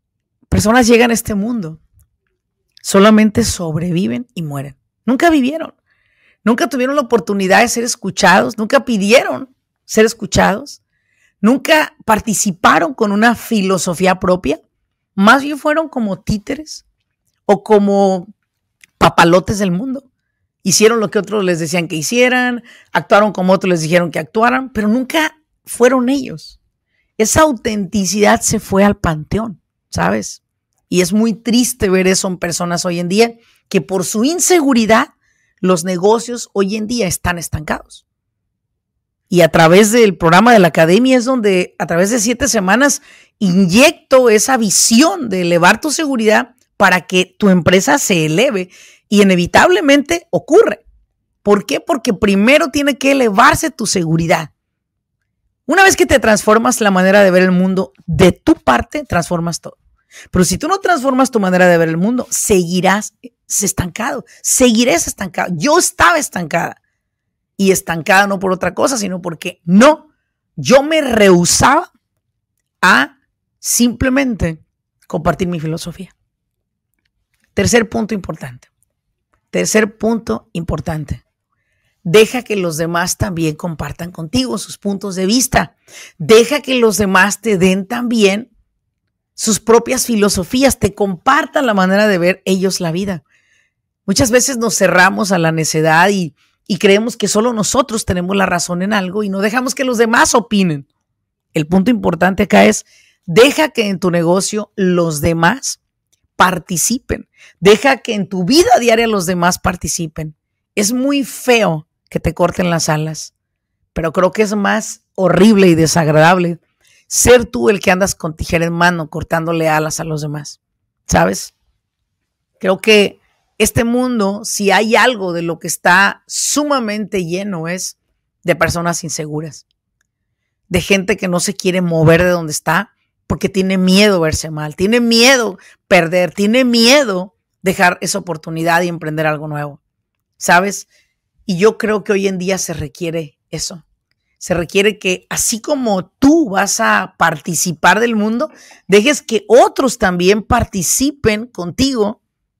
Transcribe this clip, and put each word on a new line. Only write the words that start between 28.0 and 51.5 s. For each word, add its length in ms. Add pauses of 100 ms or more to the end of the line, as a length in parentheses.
se 180
fue 240
al 140
panteón, 640 (280)
¿sabes? 540 (460)
Y 120
es 120
muy 200
triste 560
ver 180
eso 200
en 100
personas 460
hoy 160
en 100
día, 260 (340)
que 120
por 240
su 180
inseguridad, 840 (500)
los 240
negocios 720
hoy 220
en 120
día 200
están 300
estancados. 680 (1200)
Y 120
a 80
través 420
del 260
programa 360
de 60
la 100
academia 480
es 80
donde, 540
a 80
través 240
de 80
siete 280
semanas, 540 (380)
inyecto 880
esa 260
visión 720
de 120
elevar 400
tu 100
seguridad 640 (220)
para 300
que 300
tu 120
empresa 480
se 280
eleve 440 (400)
y 120
inevitablemente 1080
ocurre. 560 (580)
¿Por 220